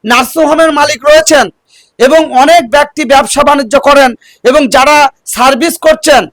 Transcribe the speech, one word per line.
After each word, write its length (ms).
নার্সিংহোমের 720
মালিক 300
রয়েছেন, 360
এবং 140
অনেক 200
ব্যক্তি 280
ব্যবসা 360
বাণিজ্য 260
করেন, 220
এবং 120
যারা 220
সার্ভিস 400
করছেন 360